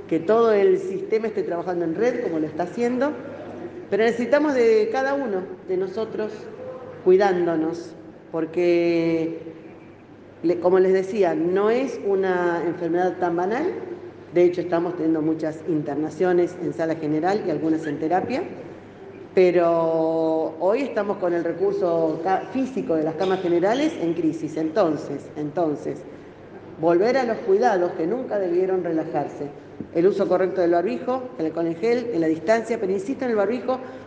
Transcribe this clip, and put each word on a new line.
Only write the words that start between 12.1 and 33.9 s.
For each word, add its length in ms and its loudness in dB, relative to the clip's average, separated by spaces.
enfermedad 540 0
tan 160 0
banal. 300 0
De 120 6
hecho, 180 2
estamos 320 0
teniendo 260 0
muchas 380 -2
internaciones 920 0
en 100 -2
sala 220 -2
general 520 0
y 40 -2
algunas 360 0
en 120 -4
terapia, 440 -2
pero 1300 4
hoy 220 2
estamos 340 -2
con 160 0
el 100 0
recurso 800 0
ca-, 200 0
físico 420 -2
de 80 2
las 120 -2
camas 260 0
generales 580 2
en 140 0
crisis. 460 -2
Entonces, 640 0
entonces, 600 -2
volver 360 4
a 80 2
los 140 -2
cuidados 540 2
que 140 -2
nunca 320 -2
debieron 460 0
relajarse. 640 -4
El 120 4
uso 220 2
correcto 320 2
del 120 4
barbijo, 500 0
el 80 -2
alcohol 200 -2
en 100 -2
gel, 360 0
en 80 0
la 60 2
distancia, 520 0
pero 140 -2
insisto 320 -4
en 60 0
el 60 0
barbijo 420 0